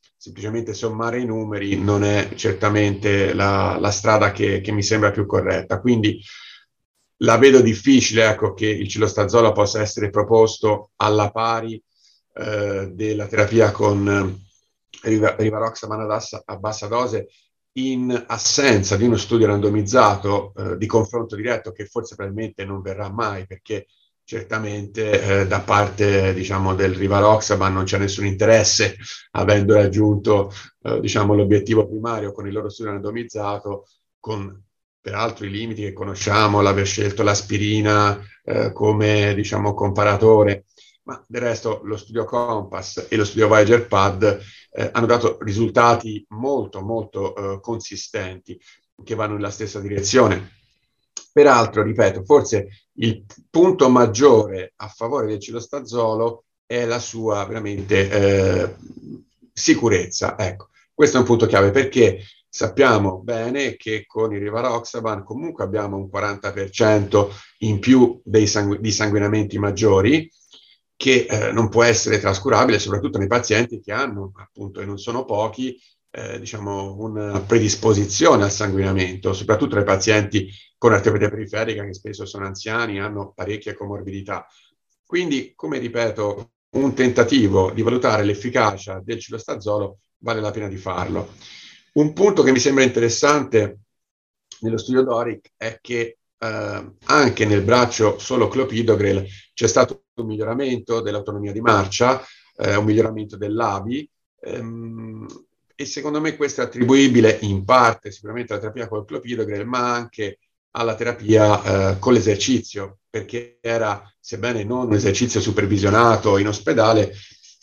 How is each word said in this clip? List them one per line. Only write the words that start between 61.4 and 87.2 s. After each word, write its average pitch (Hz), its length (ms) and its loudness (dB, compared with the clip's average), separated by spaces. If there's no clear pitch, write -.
chiave, 98 240 4
perché 107 500 2
sappiamo 107 680 2
bene 117 560 -6
che 110 300 -8
con 110 280 -4
il 101 60 -8
rivaroxaban 113 800 -6
comunque 139 400 -10
abbiamo 101 340 -4
un 98 140 -10
quaranta 98 420 -6
per 98 180 -8
cento 104 640 2
in 107 200 -2
più 123 460 6
dei 104 240 4
sangu-, 101 320 -2
di 110 100 -2
sanguinamenti 104 680 0
maggiori, 104 720 2
che, 123 300 4
eh, 110 220 -2
non 110 180 0
può 113 140 4
essere 110 340 2
trascurabile, 107 600 2
soprattutto 98 380 -4
nei 98 120 -2
pazienti 117 520 0
che 104 120 -12
hanno, 107 420 -8
appunto, 101 460 -16
e 98 40 -12
non 101 140 -10
sono 120 260 -6
pochi, 113 560 -6
eh, - 280 -12
diciamo, 98 600 -10
una 104 420 -6
predisposizione 107 1040 2
al 98 60 0
sanguinamento, 95 840 -2
soprattutto 107 440 -2
nei 101 80 2
pazienti 101 640 0
con 117 160 4
arteriopatia 104 380 2
periferica, 104 540 -6
che 98 100 -12
spesso 104 320 -14
sono 101 180 -12
anziani, 104 560 -6
hanno 101 340 -10
parecchie 104 380 -10
comorbidità. 98 760 -10
Quindi, 160 480 -4
come 151 240 -8
ripeto, 113 720 -4
un 135 200 0
tentativo 113 800 2